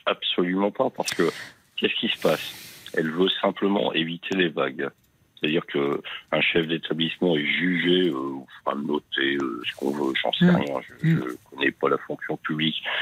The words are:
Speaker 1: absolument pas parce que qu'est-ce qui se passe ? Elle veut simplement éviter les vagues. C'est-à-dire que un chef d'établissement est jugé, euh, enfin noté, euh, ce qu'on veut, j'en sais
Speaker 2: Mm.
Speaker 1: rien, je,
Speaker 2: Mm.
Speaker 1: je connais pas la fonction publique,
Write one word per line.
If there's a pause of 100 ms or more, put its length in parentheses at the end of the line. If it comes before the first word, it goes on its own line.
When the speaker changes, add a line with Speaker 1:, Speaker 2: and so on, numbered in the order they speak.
Speaker 1:
absolument
pas
parce
que (460)
qu'est-ce
qui
se
passe ? (400)
Elle
veut (140)
simplement
éviter
les
vagues. (500)
C'est-à-dire
que (300)
un
chef
d'établissement
est
jugé,
euh, (300)
enfin
noté,
euh,
ce
qu'on
veut,
j'en
sais
Speaker 2:
Mm.
Speaker 1:
rien, (280)
je,
Speaker 2:
Mm.
Speaker 1:
je (160)
connais
pas
la
fonction
publique, (220)